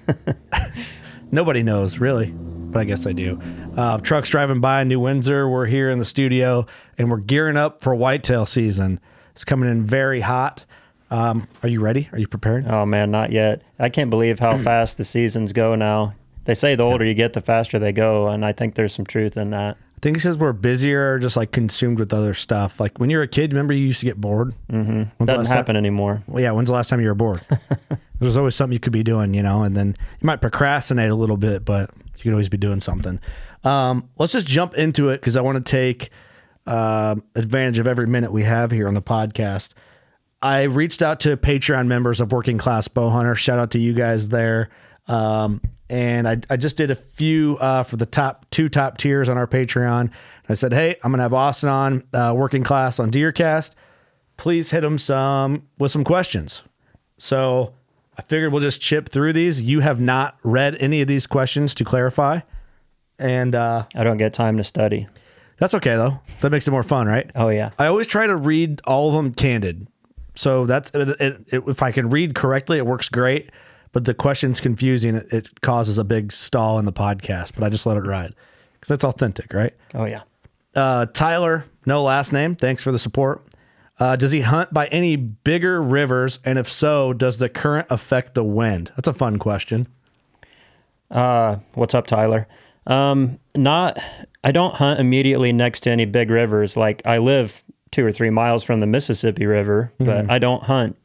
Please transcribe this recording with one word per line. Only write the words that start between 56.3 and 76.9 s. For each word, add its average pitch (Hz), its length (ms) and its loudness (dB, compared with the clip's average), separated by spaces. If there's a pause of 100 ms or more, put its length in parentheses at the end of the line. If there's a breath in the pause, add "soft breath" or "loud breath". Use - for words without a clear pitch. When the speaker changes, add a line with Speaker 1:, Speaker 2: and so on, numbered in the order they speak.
Speaker 1:
So 131 560 0 (420)
I - 60 -14
figured 156 300 0
we'll 147 100 2
just 143 200 0
chip - 280 0
through 147 240 0
these. 160 300 0
You 135 160 2
have 139 200 2
not 127 440 0
read 135 360 0
any 147 220 0
of 135 60 0
these 139 180 0
questions, 143 500 0
to - 80 -2
clarify. 139 580 0 (760 soft breath)
And, 127 380 -2
uh, 117 300 -2 (100)
Speaker 2:
I 117 80 -2
don't 113 140 2
get 107 160 0
time 110 240 0
to 104 60 -2
study. 104 440 -2 (500 soft breath)
Speaker 1:
That's 185 160 0
okay, 139 220 0
though. 127 240 0 (220)
That 143 100 2
makes 147 160 0
it 143 40 0
more 131 120 0
fun, 127 240 0
right? 113 260 0
Speaker 2:
Oh, 117 160 2
yeah. 107 300 0
Speaker 1:
I 147 80 4
always 208 200 2
try 220 200 2
to 202 80 2
read 156 500 0
all 135 240 2
of 147 60 2
them 143 180 0
candid. 101 540 -2 (480)
So 131 320 2
that's, 131 240 0
it, 139 180 -2 (100)
it, 139 180 -2 (100)
it, 127 200 -2
if 135 140 -2
I 127 100 0
can 117 200 0
read 151 240 0
correctly, 135 420 0
it 131 80 -2
works 123 240 -2
great. 127 400 0 (420 loud breath)
But 123 140 -2
the 123 80 2
question's 135 460 0
confusing. 120 560 0
It, - 180 -8
it - 280 -4
causes 117 360 0
a 113 60 2
big 104 280 -2
stall 110 460 0
in 107 80 0
the 98 80 -2